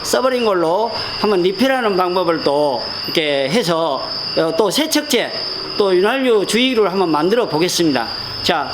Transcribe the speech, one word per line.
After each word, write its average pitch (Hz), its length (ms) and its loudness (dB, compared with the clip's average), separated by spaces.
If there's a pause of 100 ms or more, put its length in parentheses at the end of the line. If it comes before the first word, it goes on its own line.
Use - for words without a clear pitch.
써버린 247 420 0
걸로 190 460 0 (300)
한번 202 200 2
리필하는 214 540 0
방법을 180 480 0
또 143 400 2 (220)
이렇게 143 440 0
해서, 165 540 0 (340)
어, 160 200 0
또 214 120 4
세척제, 294 640 0 (460)
또 190 180 2
윤활유 220 500 2
주의를 220 460 2
한번 185 180 0
만들어 180 380 2
보겠습니다. 151 600 0 (360)
자. 147 300 0